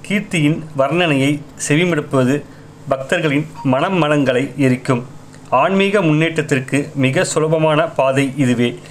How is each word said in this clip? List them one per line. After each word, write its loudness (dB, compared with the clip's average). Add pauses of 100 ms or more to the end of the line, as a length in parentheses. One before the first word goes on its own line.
கீர்த்தியின் 0 (200)
வர்ணனையை 0 (280)
செவிமடுப்பது 0 (460)
பக்தர்களின் -2 (160)
மனம் 2
மனங்களை 0
எரிக்கும். 0 (460)
ஆன்மீக 2
முன்னேற்றத்திற்கு 0
மிக 2
சுலபமான 2
பாதை 0
இதுவே. 0 (120)